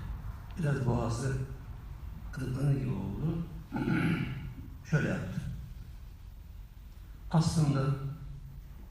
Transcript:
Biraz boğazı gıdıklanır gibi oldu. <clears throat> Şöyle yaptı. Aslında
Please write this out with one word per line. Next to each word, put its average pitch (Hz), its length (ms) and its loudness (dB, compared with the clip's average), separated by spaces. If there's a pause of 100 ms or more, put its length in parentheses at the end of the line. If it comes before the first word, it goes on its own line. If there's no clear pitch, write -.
(600)
Biraz 131 260 2
boğazı 120 520 2 (960)
gıdıklanır 131 460 2
gibi 127 100 2
oldu. 139 580 0 (260)
<clears throat> - 140 2 (1000)
Şöyle 139 180 4
yaptı. - 340 -2 (1900)
Aslında 143 540 6 (1040)